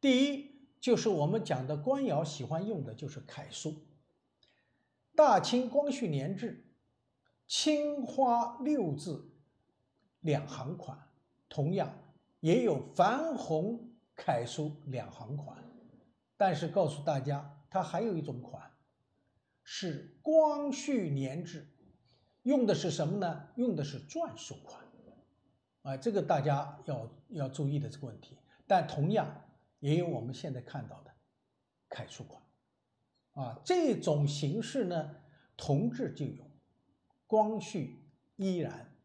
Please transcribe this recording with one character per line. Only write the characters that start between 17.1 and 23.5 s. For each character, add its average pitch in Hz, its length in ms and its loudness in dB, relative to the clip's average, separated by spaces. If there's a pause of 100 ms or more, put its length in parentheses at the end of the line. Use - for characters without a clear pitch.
家， 139 380 -4 (120)
它 185 140 0
还 170 180 -2
有 220 140 0
一 160 60 -2
种 135 200 -8
款 - 300 -16 (920)
是 - 580 -8
光 302 500 4
绪 247 380 0
年 135 340 -2
制， 156 240 -12 (760)
用 254 220 4
的 202 80 4
是 160 160 0
什 151 160 -2
么 180 120 0
呢？ 170 380 -4